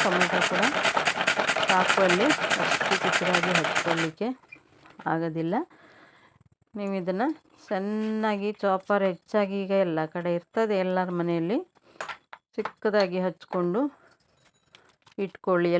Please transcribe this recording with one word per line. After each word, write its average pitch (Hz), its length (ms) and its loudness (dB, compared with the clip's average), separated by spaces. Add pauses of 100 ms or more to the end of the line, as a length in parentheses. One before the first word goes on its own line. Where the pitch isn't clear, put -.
ಟೊಮೆಟೊ 180 360 2 (120)
ಕೂಡ 185 120 0 (1080)
ಚಾಕುವಲ್ಲಿ 185 560 4 (360)
ಅಷ್ಟು - 400 0
ಚಿಕ್ಕದಾಗಿ 180 560 2
ಹಚ್ಕೊಳ್ಳಿಕ್ಕೆ 165 680 -2 (840)
ಆಗೋದಿಲ್ಲ. 165 420 -2 (1200)
ನೀವು 196 220 -4
ಇದನ್ನು 185 260 -2 (420)
ಚೆನ್ನಾಗಿ 214 840 -2 (120)
ಚಾಪರ್ 196 460 0
ಹೆಚ್ಚಾಗಿ 196 560 -2
ಈಗ 190 100 -2 (120)
ಎಲ್ಲ 160 140 0 (140)
ಕಡೆ 175 240 -2
ಇರ್ತದೆ, 214 460 -2
ಎಲ್ಲರ 185 360 0
ಮನೆಯಲ್ಲಿ 170 380 0 (1000)
ಚಿಕ್ಕದಾಗಿ 196 680 0
ಹಚ್ಕೊಂಡು 180 560 -2 (1400)
ಇಟ್ಕೊಳ್ಳಿ. 175 540 0